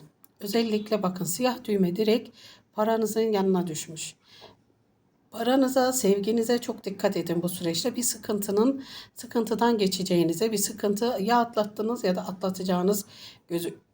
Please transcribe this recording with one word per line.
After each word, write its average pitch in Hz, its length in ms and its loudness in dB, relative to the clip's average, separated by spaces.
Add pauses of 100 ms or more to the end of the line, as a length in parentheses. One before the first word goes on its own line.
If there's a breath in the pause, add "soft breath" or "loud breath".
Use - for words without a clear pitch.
(400)
Özellikle 208 600 0
bakın 185 220 -2
siyah 240 400 -2
düğme 190 320 2
direkt 220 400 0 (360 loud breath)
paranızın 220 480 0
yanına 190 460 2
düşmüş. - 480 -10 (1160 loud breath)
Paranıza, 254 640 2
sevginize 220 680 2
çok - 260 -8
dikkat 196 320 -2
edin 170 260 -2
bu 175 60 0
süreçte. 175 480 -4
Bir 247 60 -4
sıkıntının, 214 800 0 (300 loud breath)
sıkıntıdan 233 640 0
geçeceğinize, 185 760 2
bir 208 60 0
sıkıntı 214 640 -2
ya 226 180 2
atlattınız 233 680 -2
ya 185 120 2
da 185 100 -6
atlatacağınız 185 800 0 (440 loud breath)
gözü-, 170 260 -4 (200)